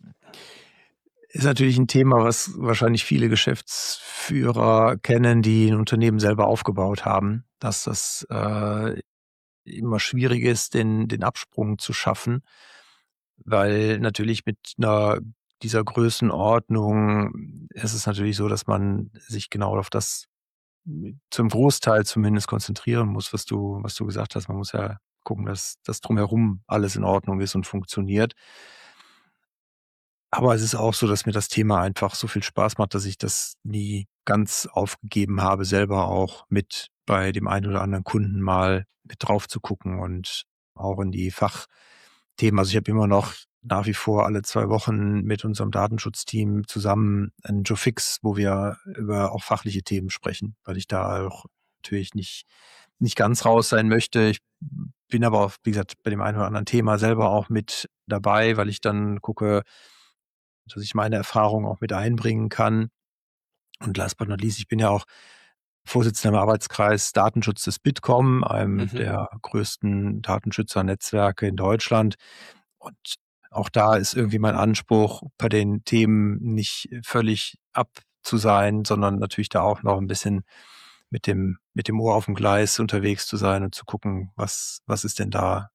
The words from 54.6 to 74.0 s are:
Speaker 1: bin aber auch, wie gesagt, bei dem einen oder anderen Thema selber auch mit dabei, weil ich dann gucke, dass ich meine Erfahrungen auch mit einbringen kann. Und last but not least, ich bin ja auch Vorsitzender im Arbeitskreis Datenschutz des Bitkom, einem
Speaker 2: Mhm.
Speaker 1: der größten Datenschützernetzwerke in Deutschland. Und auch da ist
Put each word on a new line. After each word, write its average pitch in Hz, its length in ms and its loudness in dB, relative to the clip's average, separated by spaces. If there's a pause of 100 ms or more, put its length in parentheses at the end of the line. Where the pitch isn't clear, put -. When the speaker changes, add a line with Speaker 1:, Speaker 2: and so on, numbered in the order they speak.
Speaker 1:
bin 117 160 2
aber 107 160 4
auch, 98 100 2 (120)
wie 113 80 0
gesagt, 101 320 -4
bei 113 60 -2
dem 101 120 -4
einen 104 160 -2
oder 101 100 0
anderen 104 180 -4
Thema 113 320 2
selber 110 340 2
auch 104 180 0
mit - 400 -4 (180)
dabei, 107 480 2
weil 104 140 0
ich 98 100 -8
dann 104 420 -2
gucke, 104 420 0 (1040)
dass 104 160 -12
ich 104 120 -8
meine 110 220 0
Erfahrungen 107 480 2
auch 104 160 -6
mit 107 100 -6
einbringen 110 580 -2
kann. 110 400 0 (880)
Und 95 180 -6
last 95 200 -4
but 101 120 -6
not 98 120 -4
least, 107 180 -4
ich 104 80 -10
bin 113 120 -2
ja 110 100 4
auch 101 160 0 (800)
Vorsitzender 113 540 2
im 95 40 4
Arbeitskreis 104 720 2
Datenschutz 107 520 0
des - 160 -4
Bitkom, 127 640 2
einem 101 340 0
Speaker 2:
Mhm. 101 180 -4
Speaker 1:
der 101 340 -4 (120)
größten 104 800 -2
Datenschützernetzwerke 101 1300 -2
in 92 80 -2
Deutschland. 110 600 2 (640)
Und - 180 -18 (540)
auch 104 180 -4
da 110 280 4
ist 101 180 0